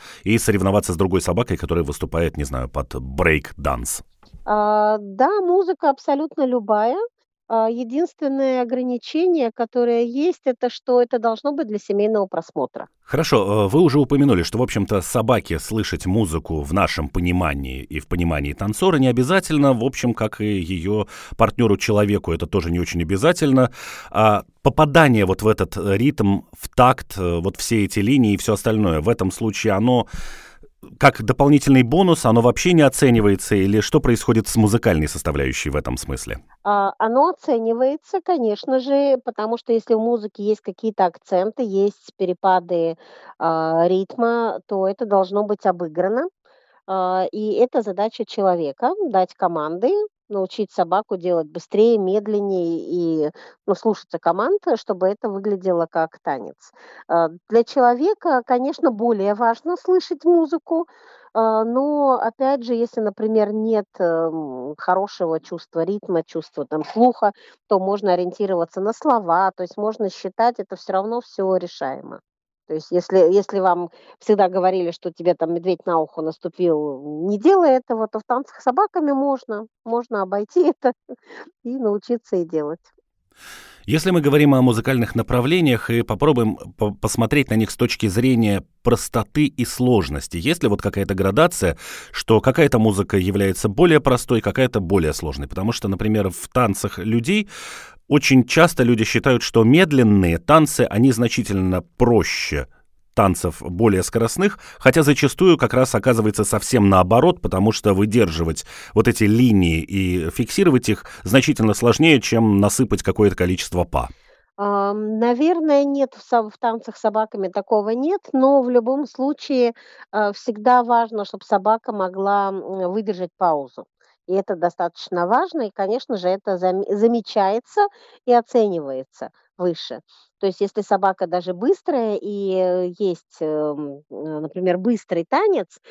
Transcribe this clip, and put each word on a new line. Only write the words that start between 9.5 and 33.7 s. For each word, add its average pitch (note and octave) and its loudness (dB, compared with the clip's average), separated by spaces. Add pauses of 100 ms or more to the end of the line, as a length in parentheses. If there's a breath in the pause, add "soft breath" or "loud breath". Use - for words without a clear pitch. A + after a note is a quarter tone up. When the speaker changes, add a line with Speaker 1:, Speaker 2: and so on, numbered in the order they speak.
Speaker 2:
которое A#3+ -2
есть, C#4+ -2
это B3 -2
что B3 0
это B3 -2
должно A3+ -2
быть C#4+ -4
для G#3 -6
семейного G#3 0
просмотра. - -8 (160)
Speaker 1:
Хорошо, G#2+ 0
э, - 2
вы C3+ 2
уже D3 4
упомянули, C3+ 2
что, - -6
в A#2+ 0
общем-то, G#2 -2
собаке A2 -2
слышать F#2+ -6
музыку E2 -2
в C#2+ -8
нашем D#2+ -2
понимании D2 -2
и D2+ -12
в - -12
понимании D#2 -2
танцора C#3+ 0
не C3 2
обязательно, C#3+ 2
в A2+ -4
общем, B2+ -2
как - -6
и G#2+ -4 (160)
её F#2+ -4 (280 loud breath)
партнёру-человеку, G#2 0
это E2 -4
тоже E2+ -2
не F2 -2
очень E2+ -4
обязательно. B2+ 2 (420 loud breath)
А G#2+ 2 (200)
попадание C#3+ 4
вот F#2 0
в G#2+ 0
этот, G2 0
э, G2 0
ритм, G#2 0 (140)
в - -16
такт, - 2
э, F2 -2
вот F#2 -4
все A2 -2
эти G2 -4
линии A2 2
и - 0
всё - -2
остальное, G2+ 0
в F2+ -2
этом G2 0
случае G#2+ -2
оно A#2 2 (920 loud breath)
как C3+ 4
дополнительный C#3 4
бонус, D#3+ 2
оно A#2 4
вообще B2 2
не D#3+ 6
оценивается, A2+ 4
или G2+ 2